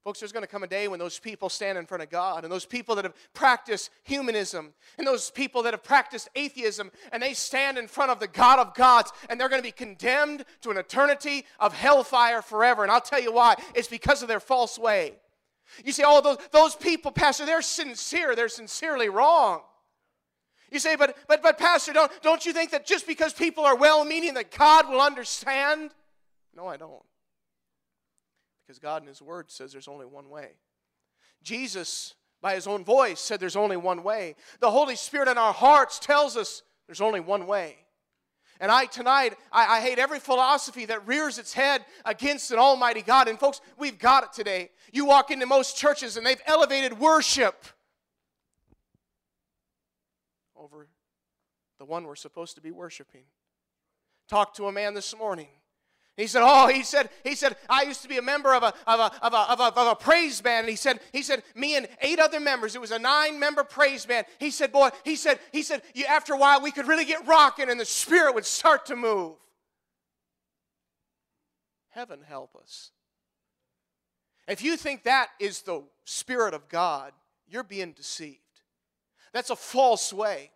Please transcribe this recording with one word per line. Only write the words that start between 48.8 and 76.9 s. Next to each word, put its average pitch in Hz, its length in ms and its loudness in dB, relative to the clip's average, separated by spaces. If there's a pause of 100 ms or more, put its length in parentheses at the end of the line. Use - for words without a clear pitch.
over 151 320 -20 (920)
the 139 60 -20
one 165 180 -10
we're 147 120 -18
supposed 170 380 -18
to 147 80 -20
be 160 80 -16
worshiping. 165 540 -20 (1040)
Talked 208 300 -2
to 202 100 -8
a 202 40 -6
man 208 220 -6
this 202 240 -12
morning. 185 300 -8 (720)
He 214 100 -4
said, 233 160 2
"Oh," 269 240 8
he 269 160 2
said, 285 260 -2 (140)
he 277 120 -6
said, 262 200 -2 (140)
"I 269 140 2
used 277 180 -8
to 262 80 -20
be 269 80 -6
a 247 40 -4
member 277 320 0
of 240 100 2
a, 208 100 2 (120)
of 226 140 2
a, 220 260 -2
of 233 80 0
a, 233 40 2
of 220 220 0
a, 240 200 0
of 240 80 4
a 220 80 2
praise 311 460 2
band." 233 240 0
And 226 40 -6
he 220 60 -6
said, 254 240 -2 (140)
he 269 100 -6
said, 269 180 -4 (140)
"Me 285 220 -4
and 262 100 -4 (140)
eight 311 180 -2
other 311 200 2
members, 247 360 -4
it 254 60 -12
was 220 100 -10
a 226 80 -6
nine-member 294 640 0
praise 269 420 0
band." 226 220 -4 (100)
He 285 140 -6
said, 285 200 -4
"Boy," 269 180 6 (160)
he 302 100 -4
said, - 240 0 (120)
he 302 120 -6
said, 285 180 -6 (120)
"You, 269 120 -8
after 294 280 0
a 277 40 -4
while, 277 240 6
we 285 100 -6
could 277 160 -8
really 320 180 0
get 311 200 -6
rocking 285 440 4
and 240 100 -2
the 220 60 -6
Spirit 311 500 0
would 208 100 -4
start - 420 0
to 277 80 -8
move." 202 420 -4 (2500)
Heaven 220 380 -18
help 135 340 -18
us. - 300 -20 (1600)
If 196 140 -8
you 311 140 -4
think 285 280 -10
that 254 260 0 (100)
is 202 220 -8
the 160 220 -10 (200)
Spirit 233 500 -6
of 147 140 -14
God, 151 460 -6 (340)